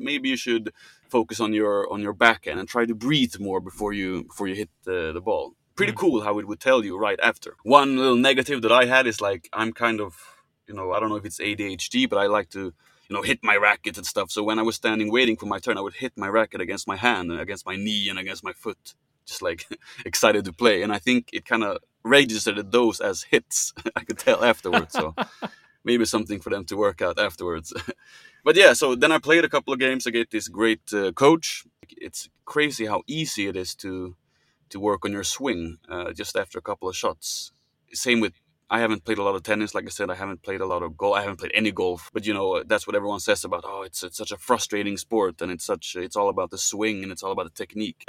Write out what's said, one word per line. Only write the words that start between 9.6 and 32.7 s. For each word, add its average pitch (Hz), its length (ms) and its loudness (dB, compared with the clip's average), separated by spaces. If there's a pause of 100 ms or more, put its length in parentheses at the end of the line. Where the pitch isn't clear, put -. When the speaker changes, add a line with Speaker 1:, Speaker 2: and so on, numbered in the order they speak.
Speaker 1:
kind 113 280 0
of, 95 140 -8 (520)
you 104 60 -16
know, 95 200 -6
I 101 60 2
don't 110 100 0
know 107 80 -2
if 101 80 -8
it's - 140 -12
A 104 140 -2
D 101 120 -4
H 95 260 -6
D, 127 160 2
but 104 100 0
I 101 80 4
like 104 260 0
to, 95 220 -8 (360)
you 98 60 -6
know, 101 60 -4
hit 120 220 0
my 107 140 4
racket 104 400 2
and 95 80 -10
stuff. - 260 -4
So 104 120 -2
when 110 160 0
I - 20 2
was 113 140 0
standing 110 360 0
waiting 120 240 4
for 113 120 -10
my 101 120 -4
turn, 110 180 -2
I 98 40 -4
would 98 140 -8
hit 131 200 -8
my 98 140 -6
racket 104 320 0
against 92 260 -6
my 98 80 -4
hand 98 360 0
and 82 100 -4
against 98 240 -10
my 92 100 -6
knee 101 340 -4
and 95 80 -6
against 95 260 -8
my 92 100 -8
foot, - 420 -12 (300)
just, - 160 -12
like, 90 240 -4 (200)
<laughs> - 200 -16
excited 104 400 2
to 90 80 -8
play. 104 300 4
And 104 100 -2
I 101 60 -4
think 123 340 0
it - 120 -8
kinda 107 340 -2 (240)
registered 110 680 4
those 113 300 4
as 98 220 -2
hits. - 500 0 (120)
<laughs> 339 100 -4
I - 100 -2
could - 140 -8
tell - 240 4
afterwards. 92 500 2
So 80 220 -4 (340)
Speaker 2:
<laughs> - 340 -20
Speaker 1:
maybe 117 220 2
something 104 340 -2
for - 120 -12
them 98 140 -4
to 98 120 -8
work 101 240 0
out 87 180 0
afterwards. 87 580 -4
<laughs> - 60 -8 (640)
But 156 120 6
yeah, 185 160 12
so 131 220 2
then 147 180 4
I 156 60 4
played 165 260 4
a 143 40 -2
couple 139 240 0
of 131 60 -2
games. 131 260 0
I 127 60 -2
get 117 200 0
this 107 180 -4
great, 107 320 2 (120)
uh, 98 200 2
coach. 156 520 4 (240)
It's - 380 -14 (160)
crazy 139 440 -2